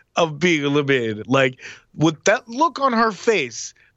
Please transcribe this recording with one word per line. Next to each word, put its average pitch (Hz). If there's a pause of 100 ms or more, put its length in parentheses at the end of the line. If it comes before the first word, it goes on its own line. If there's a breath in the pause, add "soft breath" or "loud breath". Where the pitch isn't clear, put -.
(160 soft breath)
of 156
being 160
eliminated. 135
Like, 131 (340 loud breath)
with 156
that 214
look 269
on 269
her 226
face, 165 (220 soft breath)